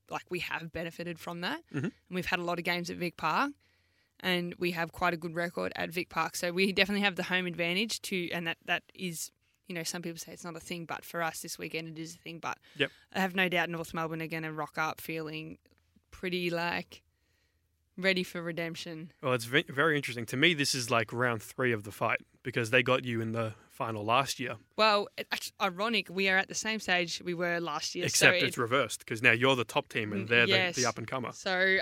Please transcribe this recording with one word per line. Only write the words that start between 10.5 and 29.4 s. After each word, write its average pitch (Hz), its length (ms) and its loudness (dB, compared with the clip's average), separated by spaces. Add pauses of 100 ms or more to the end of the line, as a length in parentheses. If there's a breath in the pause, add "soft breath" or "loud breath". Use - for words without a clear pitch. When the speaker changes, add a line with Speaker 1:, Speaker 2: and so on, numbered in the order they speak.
Speaker 1:
a - 20 -10
thing, 170 260 -8
but - 200 -8
for 170 180 -6
us 160 180 -2
this - 160 -10
weekend 165 300 -6
it 156 140 -12
is 165 140 -10
a - 20 -20
thing. 165 220 -14
But 147 180 -6 (180 soft breath)
Speaker 2:
Yep. 139 160 0 (220 soft breath)
Speaker 1:
I - 80 -2
have 190 140 0
no 185 140 4
doubt 170 200 2
North 165 240 -6
Melbourne 165 280 -4
are 160 60 -6
gonna 160 260 -6
rock 156 240 -6
up 160 240 -2
feeling 160 560 -8 (540)
pretty, 180 380 -2
like, 170 520 -2 (960)
ready 185 260 2
for 180 180 -6
redemption. 165 720 -6 (100)
Speaker 2:
Well, 131 120 2
it's 117 120 0
ve-, 135 240 2
very 151 260 4
interesting. 120 320 -2
To 127 100 -2
me, 165 160 6
this 143 220 2
is, 123 160 -2
like, 117 220 4
round 120 280 2
three 127 300 0
of 107 120 0
the 104 80 -10
fight 117 280 -2 (240)
because 117 260 -2
they 127 140 8
got 131 220 2
you 117 160 0
in 113 100 -2
the 113 220 -2 (160)
final 113 360 -4
last 127 340 4
year. 123 160 -4 (220)
Speaker 1:
Well, 214 300 4 (100)
it, 220 140 -8
act-, - 300 -6
ironic, 202 480 0
we 190 200 2
are 190 80 6
at 190 100 2
the - 80 -10
same 220 240 -2
stage 175 440 0
we 175 100 -4
were 170 260 0
last 160 360 -4
year. 180 100 -2
Speaker 2:
Except 151 340 6
Speaker 1:
So 175 60 4
Speaker 2:
it's 120 120 -2
Speaker 1:
it 131 40 0
Speaker 2:
reversed 120 440 0
'cause 110 160 -4
now 123 100 8
you're 127 240 6